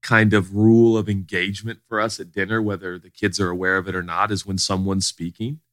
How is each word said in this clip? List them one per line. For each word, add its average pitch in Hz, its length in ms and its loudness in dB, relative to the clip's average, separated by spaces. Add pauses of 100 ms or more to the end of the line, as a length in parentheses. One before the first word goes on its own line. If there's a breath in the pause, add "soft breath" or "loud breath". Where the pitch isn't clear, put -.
kind 110 320 4
of 98 220 0
rule 113 420 6
of 104 120 -4
engagement 101 760 -4
for 110 120 -4
us 107 200 -4
at 90 120 -14
dinner, 104 300 -2
whether 92 380 -6
the 85 100 -20
kids 98 300 -4
are 95 100 0
aware 92 280 -2
of 92 100 -4
it 92 80 -6
or 90 80 -4
not, 87 280 -2
is 98 140 -6
when 95 120 -6
someone's 95 500 -2
speaking 110 520 -8 (140)